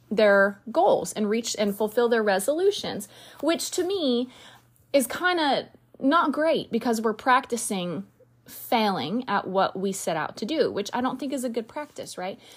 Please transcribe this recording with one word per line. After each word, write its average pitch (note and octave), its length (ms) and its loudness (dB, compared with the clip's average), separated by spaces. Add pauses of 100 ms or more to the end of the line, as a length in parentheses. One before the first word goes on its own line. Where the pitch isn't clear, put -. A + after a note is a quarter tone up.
(100)
their G3+ 500 4 (100)
goals D#4+ 440 2
and G#3 160 -2
reach A#3 280 -2
and G3+ 160 0
fulfill A3+ 360 0
their A#3 120 4
resolutions, G#3+ 840 0 (320)
which E4 300 0
to F4+ 120 -2
me C#4+ 460 -2 (640)
is C#4 140 4
kinda D#4+ 640 0 (280)
not D#4 340 4
great D4+ 380 0
because A#3 300 0
we're A3 140 0
practicing A3 880 -2 (420)
failing G3+ 800 -2
at G3+ 220 -2
what F#3+ 280 0
we G3 160 -2
set F#3 240 -4
out D3+ 200 -4
to - 80 -8
do, C#4 260 2
which F#3+ 220 -4
I B3 80 -4
don't B3+ 180 -2
think C#4+ 140 -6
is C4+ 100 -4
a B3+ 60 -4
good A3+ 180 -6
practice, - 500 -12
right? F#3 220 -10 (180)